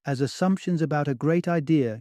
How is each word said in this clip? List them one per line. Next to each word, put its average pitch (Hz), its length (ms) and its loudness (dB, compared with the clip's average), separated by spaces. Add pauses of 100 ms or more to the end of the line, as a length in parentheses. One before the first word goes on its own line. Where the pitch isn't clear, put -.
as 135 140 -2
assumptions 185 600 0
about 147 280 0
a 135 80 -2
great 165 320 0
idea 143 520 0